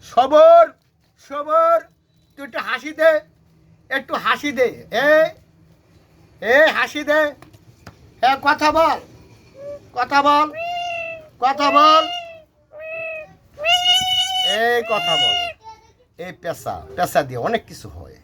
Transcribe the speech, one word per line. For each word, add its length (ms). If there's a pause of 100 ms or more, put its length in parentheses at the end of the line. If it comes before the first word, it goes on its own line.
(120)
সবর, 500 (640)
সবর, 500 (580)
তুই 120
একটু 220
হাসি 320
দে, 120 (760)
একটু 220 (120)
হাসি 340
দে, 100 (360)
এ, 40 (1300)
এ 140 (200)
হাসি 340
দে, 100 (1000)
হ্যাঁ 160 (100)
কথা 300
বল, 220 (1000)
কথা 300
বল, 200 (1000)
কথা 320
বল, 280 (2500)
এই 200 (120)
কথা 300
বল। 140 (800)
এই 140 (100)
পেশা, 320 (220)
পেশা 320
দিয়ে 180
অনেক 240
কিছু 160 (100)
হয় 280